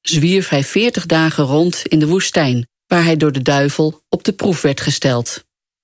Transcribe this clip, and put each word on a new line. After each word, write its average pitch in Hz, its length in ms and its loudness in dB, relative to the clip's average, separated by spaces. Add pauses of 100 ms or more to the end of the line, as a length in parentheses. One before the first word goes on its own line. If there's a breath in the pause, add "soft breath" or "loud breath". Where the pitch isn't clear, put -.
zwierf 175 480 0
hij 139 140 0
veertig 214 420 -2
dagen 160 380 0
rond 156 420 0
in 160 140 2
de 151 80 2
woestijn, 147 600 0 (200)
waar 170 160 2
hij 165 140 2
door 151 140 2
de 135 100 -4
duivel 143 680 0
op - 140 -4
de 208 100 0
proef - 280 -2
werd 139 200 0
gesteld. 127 640 -2 (400)